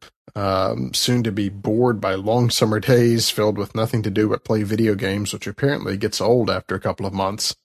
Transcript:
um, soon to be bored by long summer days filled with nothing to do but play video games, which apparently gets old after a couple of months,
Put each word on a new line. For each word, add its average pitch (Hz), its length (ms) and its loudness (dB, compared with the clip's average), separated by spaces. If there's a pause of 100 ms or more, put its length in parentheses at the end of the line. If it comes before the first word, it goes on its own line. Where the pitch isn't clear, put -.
(380)
um, 95 580 0
soon 123 300 0
to 113 80 -2
be 101 160 -2
bored 110 520 0
by 95 140 0
long 110 340 2
summer 110 300 2
days 120 500 4
filled 104 300 0
with 101 160 -6
nothing 110 300 -2
to 110 60 -2
do 107 180 2
but - 160 -2
play 110 180 0
video 107 320 2
games, 98 380 -4
which 98 160 -8
apparently 104 480 -2
gets 104 240 -2
old 110 280 4
after 90 280 -2
a 90 40 -4
couple 95 240 -4
of 95 80 -4
months, 95 520 -4